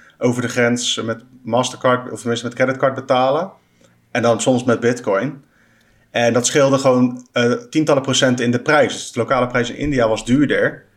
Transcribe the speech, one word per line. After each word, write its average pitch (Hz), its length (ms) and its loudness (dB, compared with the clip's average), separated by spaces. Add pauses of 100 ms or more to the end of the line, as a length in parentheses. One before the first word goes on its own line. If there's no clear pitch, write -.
(180)
over 123 240 -2
de 120 60 -2
grens 120 580 0
met 113 180 -6 (200)
Mastercard, 123 680 -2
of 110 80 -10
tenminste 117 280 -4
met 120 80 -12
creditcard 131 400 0
betalen. 135 560 0 (600)
En 120 100 -2
dan 113 200 2
soms 123 220 0
met 117 160 0
Bitcoin. 117 640 -2 (680)
En 117 220 2
dat 123 120 0
scheelde 135 320 4
gewoon, 127 540 2
eh, 120 200 2
tientallen 147 500 0
procent 127 380 0
in 120 120 0
de 120 100 0
prijs. 147 320 2
Dus - 180 -12
de - 80 -6
lokale 123 280 0
prijs 120 220 -2
in - 80 -12
India 135 300 0
was 110 180 -2
duurder. 120 580 0 (140)